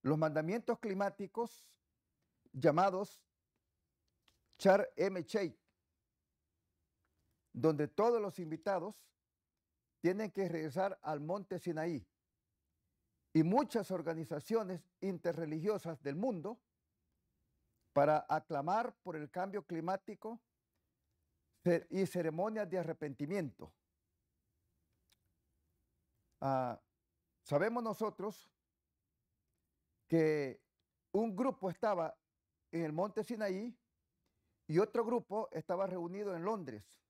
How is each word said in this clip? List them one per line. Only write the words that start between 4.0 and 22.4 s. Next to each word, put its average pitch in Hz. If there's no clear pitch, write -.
Char 196
M. 185
Chait, 202
donde 151
todos 226
los 202
invitados 175
tienen 196
que 190
regresar 170
al 151
monte 180
Sinaí, 156
y 160
muchas 208
organizaciones 165
interreligiosas 165
del 139
mundo 202
para 147
aclamar 165
por 165
el 147
cambio 190
climático 196
ce-, 170
y 190
ceremonias 180